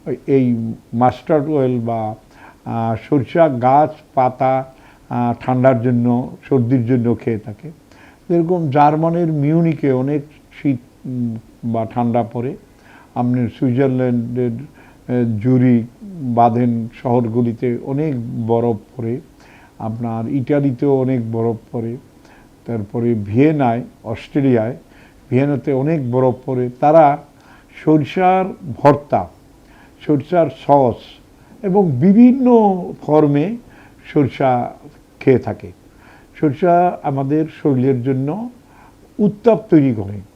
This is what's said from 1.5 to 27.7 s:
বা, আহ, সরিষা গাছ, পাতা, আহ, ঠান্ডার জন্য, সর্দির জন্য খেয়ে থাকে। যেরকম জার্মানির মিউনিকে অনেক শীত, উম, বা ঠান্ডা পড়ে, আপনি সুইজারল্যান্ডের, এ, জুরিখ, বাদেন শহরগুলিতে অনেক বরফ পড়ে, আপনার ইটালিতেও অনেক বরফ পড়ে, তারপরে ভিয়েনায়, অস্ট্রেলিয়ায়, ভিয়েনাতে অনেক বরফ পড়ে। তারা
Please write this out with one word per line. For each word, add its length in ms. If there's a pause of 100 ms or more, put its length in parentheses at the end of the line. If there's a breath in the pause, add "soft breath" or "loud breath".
বা, 360 (500 loud breath)
আহ, 300 (140)
সরিষা 400
গাছ, 400 (240)
পাতা, 600 (360 soft breath)
আহ, 300
ঠান্ডার 420
জন্য, 540 (140)
সর্দির 360
জন্য 300
খেয়ে 220
থাকে। 340 (580 soft breath)
যেরকম 400
জার্মানির 640
মিউনিকে 580
অনেক 300 (400)
শীত, 160 (280)
উম, 300 (280)
বা 220
ঠান্ডা 380
পড়ে, 320 (600 soft breath)
আপনি 340 (100)
সুইজারল্যান্ডের, 920
এ, 880
জুরিখ, 460 (360)
বাদেন 680 (160)
শহরগুলিতে 840
অনেক 280 (340)
বরফ 300 (200)
পড়ে, 240 (580 soft breath)
আপনার 500
ইটালিতেও 720
অনেক 320
বরফ 240 (160)
পড়ে, 260 (680 soft breath)
তারপরে 480
ভিয়েনায়, 680 (200)
অস্ট্রেলিয়ায়, 760 (520 soft breath)
ভিয়েনাতে 440
অনেক 380
বরফ 240 (100)
পড়ে। 240 (100)
তারা 380 (680 soft breath)